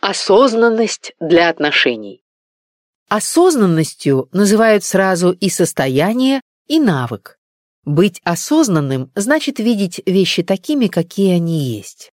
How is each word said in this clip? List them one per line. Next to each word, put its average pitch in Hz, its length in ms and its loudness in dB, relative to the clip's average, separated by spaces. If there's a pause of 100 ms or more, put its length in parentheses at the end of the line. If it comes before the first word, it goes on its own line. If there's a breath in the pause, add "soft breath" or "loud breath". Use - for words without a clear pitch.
Осознанность 226 1200 2
для 170 280 2
отношений. 127 760 -2 (840)
Осознанностью 196 1200 0
называют 208 500 2
сразу 185 480 0
и 180 180 -2
состояние, 185 920 0 (260)
и 311 140 0
навык. 131 580 -2 (460)
Быть 170 400 0
осознанным 165 920 -2
значит 269 460 -2
видеть 208 440 -2
вещи 185 380 0
такими, 220 460 -2
какие 185 460 -2
они 160 420 -2
есть. - 360 -18